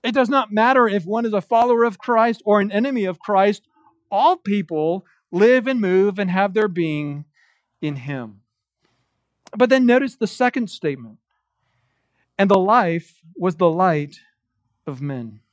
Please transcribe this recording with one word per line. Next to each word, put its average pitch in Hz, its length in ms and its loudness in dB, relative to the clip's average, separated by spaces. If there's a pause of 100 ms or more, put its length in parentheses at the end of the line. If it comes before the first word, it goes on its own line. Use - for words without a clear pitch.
It 240 100 -4
does 240 160 2
not 254 220 0
matter 233 360 4
if 196 180 -2
one 226 200 -4
is 220 80 -4
a 190 80 0
follower 233 420 2
of 226 160 -2
Christ 233 460 0
or 208 140 4
an 202 120 -2
enemy 226 340 -2
of 180 140 -6
Christ. 202 480 0 (440)
All 285 260 2
people 175 680 -4 (260)
live 233 360 4
and 262 120 -2
move 190 380 2
and 190 140 -4
have 190 240 0
their 214 120 0
being 151 580 -6 (540)
in 147 160 -6
him. 123 460 -12 (1120)
But 233 140 2
then 262 160 2
notice 254 300 2
the 214 120 -4
second 247 440 -2
statement. 127 480 -10 (1160)
"And 196 120 2
the 196 100 6
life 185 640 0 (160)
was 175 180 -2
the 175 140 2
light 160 500 -2 (680)
of 131 160 -12
men." 120 380 -10 (140)